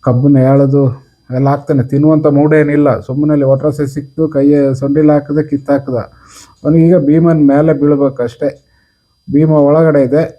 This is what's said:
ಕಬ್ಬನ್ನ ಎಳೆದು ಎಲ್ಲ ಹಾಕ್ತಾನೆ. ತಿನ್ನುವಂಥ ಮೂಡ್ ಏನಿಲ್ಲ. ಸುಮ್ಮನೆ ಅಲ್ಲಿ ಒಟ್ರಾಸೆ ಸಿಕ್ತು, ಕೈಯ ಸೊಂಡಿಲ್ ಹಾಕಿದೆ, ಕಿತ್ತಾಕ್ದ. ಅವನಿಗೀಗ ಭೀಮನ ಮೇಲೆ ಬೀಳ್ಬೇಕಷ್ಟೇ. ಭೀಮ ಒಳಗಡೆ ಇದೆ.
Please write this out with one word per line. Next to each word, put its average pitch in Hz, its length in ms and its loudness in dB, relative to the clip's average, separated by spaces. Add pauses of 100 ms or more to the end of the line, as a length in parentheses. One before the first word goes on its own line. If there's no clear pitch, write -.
ಕಬ್ಬನ್ನ 135 360 2
ಎಳೆದು 135 720 0 (260)
ಎಲ್ಲ 135 140 -2
ಹಾಕ್ತಾನೆ. 139 340 -2
ತಿನ್ನುವಂಥ 151 440 0
ಮೂಡ್ 147 280 2
ಏನಿಲ್ಲ. 143 460 0
ಸುಮ್ಮನೆ 147 320 -4
ಅಲ್ಲಿ 143 120 0
ಒಟ್ರಾಸೆ 135 420 -2
ಸಿಕ್ತು, 151 420 -6
ಕೈಯ 143 460 0
ಸೊಂಡಿಲ್ 143 360 0
ಹಾಕಿದೆ, 147 380 -2
ಕಿತ್ತಾಕ್ದ. 139 460 -4 (680)
ಅವನಿಗೀಗ 165 320 2
ಭೀಮನ 160 400 2
ಮೇಲೆ 147 360 2
ಬೀಳ್ಬೇಕಷ್ಟೇ. 139 920 -4 (680)
ಭೀಮ 156 180 2
ಒಳಗಡೆ 151 520 2
ಇದೆ. 135 200 0 (160)